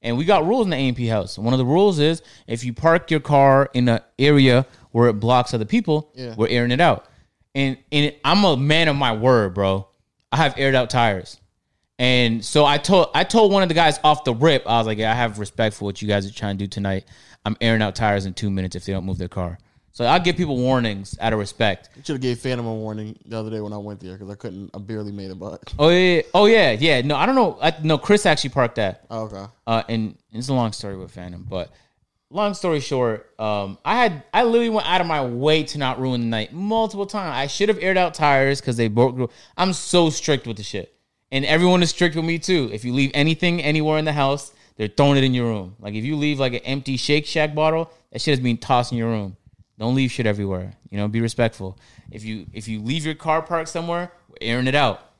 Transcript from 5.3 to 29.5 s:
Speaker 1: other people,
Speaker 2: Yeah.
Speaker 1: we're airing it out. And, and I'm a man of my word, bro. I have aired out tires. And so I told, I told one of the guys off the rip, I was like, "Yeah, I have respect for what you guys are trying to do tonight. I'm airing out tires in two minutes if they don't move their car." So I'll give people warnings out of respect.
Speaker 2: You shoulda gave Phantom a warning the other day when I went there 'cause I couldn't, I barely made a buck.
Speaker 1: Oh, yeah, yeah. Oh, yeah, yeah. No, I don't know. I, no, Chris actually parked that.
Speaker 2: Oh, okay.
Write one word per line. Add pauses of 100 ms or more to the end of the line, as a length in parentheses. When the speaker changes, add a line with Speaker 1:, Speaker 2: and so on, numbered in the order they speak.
Speaker 1:
other
people,
Speaker 2:
Yeah.
Speaker 1:
we're
airing
it
out. (480)
And, (140)
and (100)
I'm
a
man
of
my
word,
bro. (440)
I
have
aired
out
tires. (600)
And
so
I
told,
I
told
one
of
the
guys
off
the
rip,
I
was
like,
"Yeah,
I
have
respect
for
what
you
guys
are
trying
to
do
tonight. (400)
I'm
airing
out
tires
in
two
minutes
if
they
don't
move
their
car." (320)
So
I'll
give
people
warnings
out
of
respect.
Speaker 2:
You
shoulda
gave
Phantom
a
warning (120)
the
other
day
when
I
went
there
'cause
I
couldn't,
I
barely
made
a
buck. (160)
Speaker 1:
Oh,
yeah,
yeah. (120)
Oh,
yeah,
yeah.
No,
I
don't
know.
I,
no,
Chris
actually
parked
that.
Speaker 2:
Oh,
okay. (220)